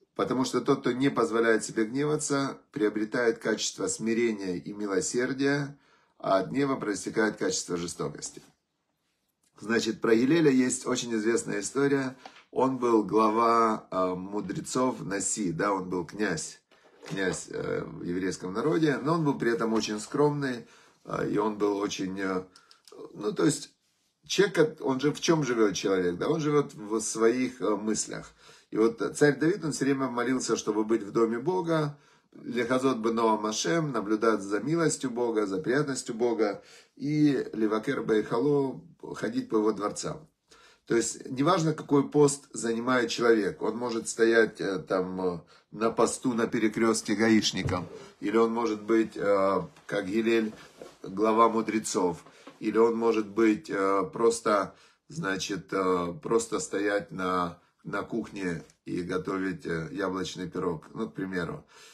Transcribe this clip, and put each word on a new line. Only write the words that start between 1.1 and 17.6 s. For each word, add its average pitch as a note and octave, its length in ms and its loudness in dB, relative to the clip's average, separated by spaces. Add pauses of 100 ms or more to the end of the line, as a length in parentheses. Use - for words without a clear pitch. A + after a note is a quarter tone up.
себе A2 180 -2
гневаться, C#3 800 -2 (100)
приобретает A2 680 0
качество G#2 480 -2
смирения A2 680 -2
и G2+ 140 -10
милосердия, C3 1040 -2 (400)
а F#2+ 200 2
от F2+ 140 0
гнева C3+ 260 0
проистекает G#2 580 -2
качество F#2 400 -4
жестокости. - 680 -8 (1160)
Значит, G#2+ 400 -2
про A2+ 160 4
Гилеля C#3+ 360 6
есть B2+ 340 2
очень B2 300 -2
известная A2 440 0
история. C3+ 560 -2 (360)
Он C3 260 2
был A#2 260 4
глава, A2 880 4
а, F#2 240 0
мудрецов G2+ 840 -4
Наси, F#2+ 500 -4
да, G2+ 220 0
он F#2 160 -4
был F2+ 160 -2
князь, G2 560 -4 (480)
князь, D#3+ 400 -2
э, - 340 -4